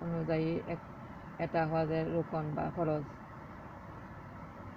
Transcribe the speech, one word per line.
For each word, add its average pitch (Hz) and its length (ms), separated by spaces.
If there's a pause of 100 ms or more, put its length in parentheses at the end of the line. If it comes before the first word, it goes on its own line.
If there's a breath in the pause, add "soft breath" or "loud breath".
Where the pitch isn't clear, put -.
অনুযায়ী 165 680
এক-, - 760
এটা 165 240
হজের 160 480
রুকন 160 400
বা 160 220
ফরজ। 156 260 (1700)